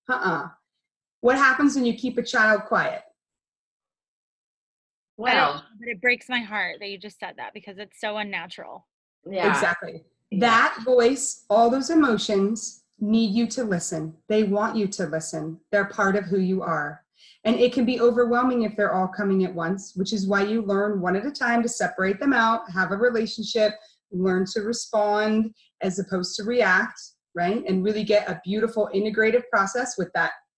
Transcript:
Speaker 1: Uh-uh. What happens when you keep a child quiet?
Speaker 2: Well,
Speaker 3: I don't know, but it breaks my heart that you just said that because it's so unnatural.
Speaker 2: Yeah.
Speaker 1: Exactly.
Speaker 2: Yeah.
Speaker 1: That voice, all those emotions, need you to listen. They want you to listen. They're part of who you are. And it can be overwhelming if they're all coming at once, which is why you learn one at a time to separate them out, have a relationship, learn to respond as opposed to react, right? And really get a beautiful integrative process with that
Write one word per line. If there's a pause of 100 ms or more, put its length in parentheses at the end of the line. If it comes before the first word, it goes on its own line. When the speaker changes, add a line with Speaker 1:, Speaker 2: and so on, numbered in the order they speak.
Speaker 1:
Uh-uh. (720)
What
happens
when
you
keep
a
child
quiet? (2000)
Speaker 2:
Well,
Speaker 3:
I
don't
know, (180)
but
it
breaks
my
heart
that
you
just
said
that
because
it's
so
unnatural. (400)
Speaker 2:
Yeah.
Speaker 1:
Exactly. (260)
Speaker 2:
Yeah.
Speaker 1:
That
voice,
all
those
emotions, (160)
need
you
to
listen. (140)
They
want
you
to
listen. (120)
They're
part
of
who
you
are. (400)
And
it
can
be
overwhelming
if
they're
all
coming
at
once,
which
is
why
you
learn
one
at
a
time
to
separate
them
out,
have
a
relationship, (380)
learn
to
respond (280)
as
opposed
to
react, (360)
right?
And
really
get
a
beautiful
integrative
process
with
that (260)